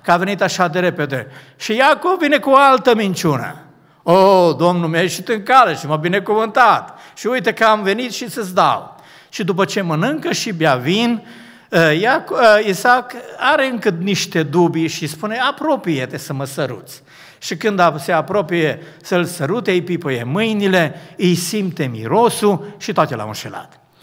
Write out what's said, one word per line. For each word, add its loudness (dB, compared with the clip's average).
că 2
a 6
venit -2
așa 0
de -4
repede. -2
Și -6
Iacov 2
vine 2
cu -2
o 6
altă 4
minciună: -2
„O, 6
Domnul 0
mi-a 0
ieșit -4
în -4
cale 4
și -10
m-a -2
binecuvântat. 0
Și -8
uite -2
că 0
am 4
venit -4
și -10
să-ți -8
dau.” 0
Și -6
după 0
ce -4
mănâncă -2
și -6
bea 2
vin, 0
eh, 4
Iac-, 0
eh, 6
Isaac 2
are 2
încă -2
niște -2
dubii 0
și -8
spune: -8
„Apropie-te -2
să -10
mă -6
săruți.” -8
Și -10
când -2
a-, 4
se -4
apropie -2
să-l 0
sărute, -4
îi 0
pipăie -4
mâinile, 0
îi 2
simte -4
mirosul 0
și -8
toate 0
l-au -6
înșelat. -14